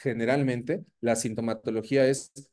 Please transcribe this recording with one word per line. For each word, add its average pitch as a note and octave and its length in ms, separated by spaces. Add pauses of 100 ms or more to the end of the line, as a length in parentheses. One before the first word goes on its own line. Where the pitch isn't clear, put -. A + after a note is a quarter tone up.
generalmente, B2 800 (160)
la A#2 160
sintomatología A2+ 920
es C3+ 240 (220)